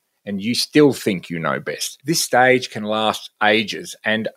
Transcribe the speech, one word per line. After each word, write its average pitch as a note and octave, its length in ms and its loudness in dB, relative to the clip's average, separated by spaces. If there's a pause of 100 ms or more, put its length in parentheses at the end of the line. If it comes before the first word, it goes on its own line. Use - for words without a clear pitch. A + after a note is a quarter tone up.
(260)
and G2+ 160 -6
you A#2 140 -4
still D3 380 4
think - 360 -4
you E2+ 80 -6
know D2 220 -2
best. - 460 -8
This D#3+ 180 -2
stage B2+ 460 4
can G#2+ 140 -10
last G#2+ 460 -2 (140)
ages G#2 500 0 (120)
and A2 320 -2